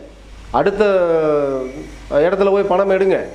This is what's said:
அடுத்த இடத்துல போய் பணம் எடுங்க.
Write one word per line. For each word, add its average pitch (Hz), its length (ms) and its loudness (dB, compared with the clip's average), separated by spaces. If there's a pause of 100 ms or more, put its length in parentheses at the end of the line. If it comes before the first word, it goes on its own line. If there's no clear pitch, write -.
(520)
அடுத்த 202 340 2 (1300)
இடத்துல 185 400 2
போய் 196 120 2
பணம் 185 260 2
எடுங்க. 190 280 2 (180)